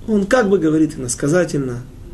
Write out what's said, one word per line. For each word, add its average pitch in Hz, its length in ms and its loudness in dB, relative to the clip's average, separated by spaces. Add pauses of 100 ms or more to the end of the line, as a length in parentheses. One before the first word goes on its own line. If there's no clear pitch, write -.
он 208 200 2
как 240 220 4
бы 196 100 4
говорит 156 380 2
иносказательно: 143 880 -2 (300)